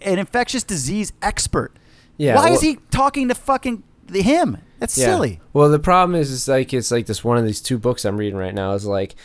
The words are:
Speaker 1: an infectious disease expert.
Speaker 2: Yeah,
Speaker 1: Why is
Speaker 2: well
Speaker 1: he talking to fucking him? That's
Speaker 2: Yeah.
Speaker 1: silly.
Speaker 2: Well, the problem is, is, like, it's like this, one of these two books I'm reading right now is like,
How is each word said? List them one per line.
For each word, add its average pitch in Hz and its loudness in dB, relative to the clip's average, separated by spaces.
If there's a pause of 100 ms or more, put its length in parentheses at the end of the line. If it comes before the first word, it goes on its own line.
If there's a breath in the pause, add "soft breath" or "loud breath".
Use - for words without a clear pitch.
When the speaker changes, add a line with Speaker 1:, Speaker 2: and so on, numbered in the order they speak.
Speaker 1:
an 190 0
infectious 240 -2
disease 190 -4 (100)
expert. - -4 (460 soft breath)
Speaker 2:
Yeah, 143 2
Speaker 1:
Why 302 6
is - 4
Speaker 2:
well 311 2
Speaker 1:
he 247 -6 (120)
talking 269 0
to 247 0
fucking 254 -4 (300)
him? 208 2 (220)
That's - -4
Speaker 2:
Yeah. 262 2
Speaker 1:
silly. 139 0 (140)
Speaker 2:
Well, 147 6
the 147 4
problem 180 2
is, 143 0
is, 127 -6
like, 131 0
it's 123 -2
like 117 0
this, - -6
one 120 2
of 117 2
these 107 -4
two 127 -2
books 120 -2
I'm 101 -2
reading 101 -4
right 92 -6
now 98 -2
is 101 -4
like, 98 -4 (100)